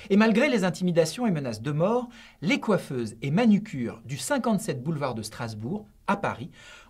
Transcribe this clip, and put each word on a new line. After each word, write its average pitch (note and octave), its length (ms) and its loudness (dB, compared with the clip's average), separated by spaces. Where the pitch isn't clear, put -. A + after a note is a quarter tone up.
et G3 80 4
malgré A3 320 6
les A3 160 2
intimidations F3+ 640 2
et G#3+ 40 2
menaces C3 300 -2
de C#3 120 -4
mort, A3 360 0
les G3+ 180 0
coiffeuses C3+ 640 -2
et C#3 100 -4
manucures D#3+ 760 2
du C3+ 100 -8
cinquante-sept G#3 680 -2
boulevard C#3 320 -2
de A2 60 -6
Strasbourg, A2+ 680 -8
à G3 100 2
Paris, A#2+ 340 -6